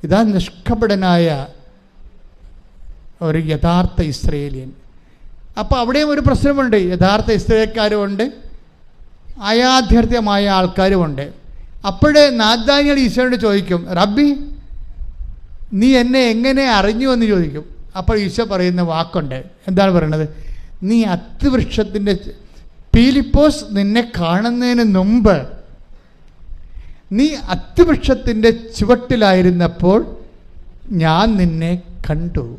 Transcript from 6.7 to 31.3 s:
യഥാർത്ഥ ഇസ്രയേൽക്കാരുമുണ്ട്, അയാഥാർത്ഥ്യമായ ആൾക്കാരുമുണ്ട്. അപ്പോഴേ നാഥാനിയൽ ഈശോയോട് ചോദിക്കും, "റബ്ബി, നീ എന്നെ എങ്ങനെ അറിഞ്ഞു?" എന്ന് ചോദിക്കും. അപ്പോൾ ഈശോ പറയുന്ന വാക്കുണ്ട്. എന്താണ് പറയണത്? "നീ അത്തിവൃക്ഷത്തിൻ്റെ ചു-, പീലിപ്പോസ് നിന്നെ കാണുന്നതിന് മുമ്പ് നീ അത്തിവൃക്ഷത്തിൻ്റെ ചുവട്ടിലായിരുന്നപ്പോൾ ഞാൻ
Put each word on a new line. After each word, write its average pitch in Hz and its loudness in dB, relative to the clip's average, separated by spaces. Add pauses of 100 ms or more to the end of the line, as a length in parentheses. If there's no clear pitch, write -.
യഥാർത്ഥ 185 2
ഇസ്രയേൽക്കാരുമുണ്ട്, 214 0 (1160)
അയാഥാർത്ഥ്യമായ 233 2
ആൾക്കാരുമുണ്ട്. 185 0 (600)
അപ്പോഴേ 294 4
നാഥാനിയൽ 254 2
ഈശോയോട് 254 0
ചോദിക്കും, 196 0 (180)
"റബ്ബി, 214 2 (1400)
നീ 214 2
എന്നെ 254 2 (120)
എങ്ങനെ 262 0
അറിഞ്ഞു?" 220 2
എന്ന് 233 2
ചോദിക്കും. 165 0 (320)
അപ്പോൾ 190 0
ഈശോ 202 -2
പറയുന്ന 180 0
വാക്കുണ്ട്. 160 -4 (280)
എന്താണ് 190 2
പറയണത്? 156 0 (580)
"നീ 214 0
അത്തിവൃക്ഷത്തിൻ്റെ 202 -2
ചു-, - -8 (600)
പീലിപ്പോസ് 277 4
നിന്നെ 202 0 (160)
കാണുന്നതിന് 240 0 (140)
മുമ്പ് 202 4 (1800)
നീ 247 2 (260)
അത്തിവൃക്ഷത്തിൻ്റെ 254 2 (280)
ചുവട്ടിലായിരുന്നപ്പോൾ 190 2 (920)
ഞാൻ 165 2 (120)